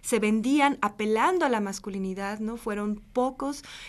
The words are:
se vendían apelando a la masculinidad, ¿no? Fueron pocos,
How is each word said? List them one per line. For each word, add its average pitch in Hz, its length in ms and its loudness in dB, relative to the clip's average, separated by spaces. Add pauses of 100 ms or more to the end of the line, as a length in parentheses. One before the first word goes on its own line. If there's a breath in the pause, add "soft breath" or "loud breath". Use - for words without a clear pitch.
se 233 160 0
vendían 247 640 4
apelando 220 640 2
a - 20 2
la 226 120 2
masculinidad, 196 760 -6
¿no? 220 200 -6
Fueron 208 380 -4 (180)
pocos, 269 500 -2 (240 loud breath)